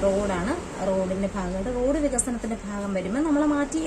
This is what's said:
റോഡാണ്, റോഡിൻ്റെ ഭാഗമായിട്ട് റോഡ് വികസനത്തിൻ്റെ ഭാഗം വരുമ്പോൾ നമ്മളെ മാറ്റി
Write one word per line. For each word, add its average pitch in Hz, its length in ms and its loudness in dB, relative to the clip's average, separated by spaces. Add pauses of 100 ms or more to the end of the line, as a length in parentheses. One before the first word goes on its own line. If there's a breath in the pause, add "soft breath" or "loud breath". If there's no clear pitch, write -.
റോഡാണ്, 196 480 2 (360)
റോഡിൻ്റെ 190 440 0
ഭാഗമായിട്ട് 190 460 -2
റോഡ് 269 260 2
വികസനത്തിൻ്റെ 240 520 -2 (100)
ഭാഗം 202 300 -4
വരുമ്പോൾ 185 300 -2
നമ്മളെ 294 280 4
മാറ്റി 285 320 0